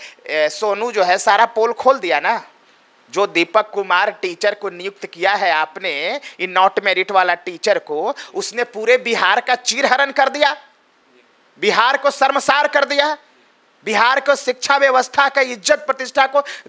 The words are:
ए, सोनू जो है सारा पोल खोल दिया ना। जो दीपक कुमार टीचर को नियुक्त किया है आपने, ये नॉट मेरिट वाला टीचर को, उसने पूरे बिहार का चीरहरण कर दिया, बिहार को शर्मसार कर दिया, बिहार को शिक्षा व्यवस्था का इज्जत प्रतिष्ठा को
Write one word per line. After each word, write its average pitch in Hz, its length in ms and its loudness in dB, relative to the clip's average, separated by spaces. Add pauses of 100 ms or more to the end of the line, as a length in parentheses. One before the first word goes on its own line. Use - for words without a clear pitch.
(260)
ए, 151 240 0
सोनू 214 420 -4
जो 202 120 0
है 180 160 2
सारा 220 260 4
पोल 226 280 -2
खोल - 240 2
दिया 165 220 0
ना। 196 220 -2 (680)
जो 202 140 0
दीपक 170 440 0
कुमार 190 420 0
टीचर 190 420 -4
को 202 160 -10
नियुक्त 180 360 -14
किया 180 260 -2
है 190 200 0
आपने, 160 380 -4 (500)
ये 180 60 -4
नॉट 185 380 2
मेरिट 185 260 0
वाला 185 260 2
टीचर 180 440 -2
को, 170 340 -6 (200)
उसने 208 320 -6
पूरे 226 320 0
बिहार 202 420 0
का 254 160 0
चीरहरण 262 560 0
कर 269 160 2
दिया, 294 280 0 (1080)
बिहार 214 340 2
को 269 140 0
शर्मसार 277 580 2
कर 285 160 2
दिया, 285 320 0 (720)
बिहार 226 340 2
को 277 160 2
शिक्षा 254 400 -2
व्यवस्था 277 520 2
का 277 140 0
इज्जत 262 440 -2
प्रतिष्ठा 262 400 0
को 269 160 0 (260)